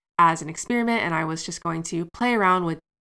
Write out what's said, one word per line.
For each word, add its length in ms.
as 220
an 80
experiment, 520
and 120
I 120
was 180
just 200
going 200
to 300
play 200
around 320
with 140